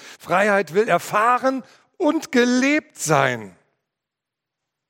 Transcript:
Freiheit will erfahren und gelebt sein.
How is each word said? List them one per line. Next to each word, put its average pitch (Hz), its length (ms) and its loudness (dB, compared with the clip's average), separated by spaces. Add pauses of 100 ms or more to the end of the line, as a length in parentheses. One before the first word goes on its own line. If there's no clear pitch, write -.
(180)
Freiheit 196 560 0
will 220 140 0
erfahren 240 760 0 (340)
und 311 360 -2
gelebt 254 640 0
sein. 127 580 -2 (1300)